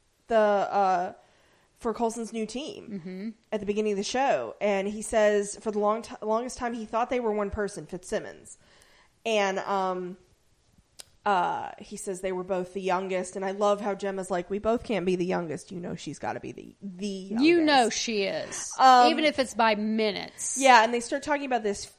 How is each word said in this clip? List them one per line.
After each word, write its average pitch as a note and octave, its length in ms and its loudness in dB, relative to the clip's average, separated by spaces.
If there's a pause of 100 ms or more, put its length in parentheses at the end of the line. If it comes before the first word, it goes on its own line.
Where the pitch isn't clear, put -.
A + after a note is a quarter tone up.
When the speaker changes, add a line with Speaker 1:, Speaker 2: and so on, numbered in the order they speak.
(280)
Speaker 1:
the, A3+ 80 2
uh, G3 760 2 (680)
for A3+ 140 -4
Coulson's A3+ 400 -4
new A3 140 -4
team - 440 -10
Speaker 2:
Mm-hmm. F#3 380 -10 (240)
Speaker 1:
at G#3+ 80 -4
the G3 60 -8
beginning G#3 260 0
of G3 60 -2
the G3+ 40 -2
show. G#3+ 600 0
And G3 260 0
he G#3+ 140 -8
says G#3 580 2
for A3+ 100 -4
the G#3 80 -2
long G#3 220 2
ti-, A#3 220 -14
longest A3+ 340 -2
time A#3+ 160 -6
he A3+ 140 -8
thought A#3+ 240 -2
they B3 100 0
were A#3 120 0
one G#3 180 -2
person, G3 340 -6
Fitzsimmons. D#3 720 -8 (720)
And, G3+ 320 2
um, F#3 580 -2 (1120)
uh, F3 520 0
he G#3 180 -14
says F#3+ 240 -8
they F#3+ 120 -4
were F3+ 120 -6
both F3+ 280 -4
the G3 80 -6
youngest. F#3 560 -2
And F#3+ 80 -6
I G3 60 -2
love G3+ 300 2
how G3+ 160 -2
Gemma's F#3+ 340 -6
like, F3+ 180 -2
"We G3+ 120 -4
both A3+ 240 0
can't F#3+ 200 -2
be F#3 120 2
the F3 100 0
youngest." F3 460 -4
You F3+ 80 -10
know E3 160 -8
she's D3+ 240 -12
gotta A2+ 180 -6
be - 140 -12
the, - 280 -16
the F#3+ 280 -10
youngest. G3 360 -2
Speaker 2:
You E4+ 180 6
know C4+ 280 6
she G#3+ 320 -2
is. - 560 -6
Speaker 1:
Um, B3+ 320 10
Speaker 2:
Even E4 140 2
if D4 160 2
it's B3 120 0
by A3 220 4
minutes. G#3+ 840 -2
Speaker 1:
Yeah, B3+ 280 8
and A#3+ 100 0
they A#3+ 60 0
start C#4 240 -4
talking C#4+ 200 0
about B3 200 -2
this G3+ 200 -2 (140)